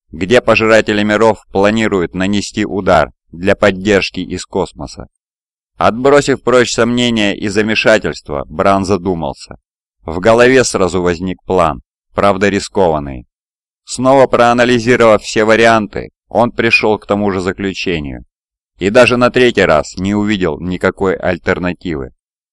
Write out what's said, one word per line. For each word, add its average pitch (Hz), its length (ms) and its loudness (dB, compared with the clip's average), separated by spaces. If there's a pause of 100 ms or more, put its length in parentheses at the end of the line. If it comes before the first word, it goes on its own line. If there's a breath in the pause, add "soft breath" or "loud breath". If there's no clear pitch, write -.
(120)
где 95 300 0
пожиратели 110 640 2
миров 107 480 0
планируют 101 640 0
нанести 101 500 -4
удар 87 460 0 (200)
для 92 240 -2
поддержки 95 640 0
из 90 240 -10
космоса». - 600 -10 (720)
Отбросив 131 640 2
прочь 120 320 2
сомнения 117 640 -2
и 104 120 -6
замешательство, 104 960 -2
Бран 95 360 -2
задумался. 87 720 -6 (460)
В 82 160 -8
голове 120 440 4
сразу 92 400 -2
возник 90 400 -4
план, 82 380 -2 (340)
правда 98 340 2
рискованный. 78 800 -2 (560)
Снова 131 420 2
проанализировав 117 960 2
все - 220 -2
варианты, 110 640 2 (200)
он 113 220 0
пришел 113 480 -2
к - 60 -20
тому 104 260 -2
же 95 100 -4
заключению. 87 840 -6 (540)
И 92 100 -2
даже 120 280 4
на 123 140 2
третий 120 320 2
раз 78 340 0
не 98 160 -2
увидел 101 460 -2
никакой 90 560 -2
альтернативы. 87 960 -6 (400)